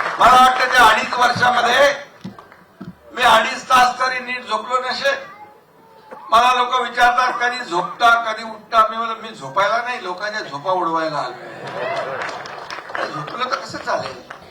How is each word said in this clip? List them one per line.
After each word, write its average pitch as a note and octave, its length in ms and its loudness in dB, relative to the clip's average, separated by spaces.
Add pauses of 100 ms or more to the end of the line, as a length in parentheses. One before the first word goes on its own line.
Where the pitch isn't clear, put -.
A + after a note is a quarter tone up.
(180)
मला A#3 160 8
वाटतं B3+ 380 6
त्या B3 140 8
अडीच A3+ 280 2
वर्षामध्ये B3 800 2 (1160)
मी A#3+ 100 -4
अडीच A3 420 2
तास B3 360 4
तरी B3+ 180 -2
नीट B3 300 -8
झोपलो A#3+ 300 -2
नसेल. C4 360 -2 (1160)
मला A#3+ 220 6
लोक B3 280 0
विचारतात, B3 600 2
"कधी B3 240 -2
झोपता, A#3 680 2
कधी A3+ 120 -10
उठता?" A3 460 0
मी A3+ 60 -8
म्हणलं, A3+ 180 -4
"मी - 140 -12
झोपायला G3+ 500 -2
नाही, A#3+ 260 -6
लोकांच्या G#3 380 -6
झोपा D3 300 -6
उडवायला E3 460 -2
आलोय." - 420 -10 (1500)
झोपलं D3+ 440 -8
तर C4+ 60 -2
कसं - 220 -10
चालेल? - 580 -8 (140)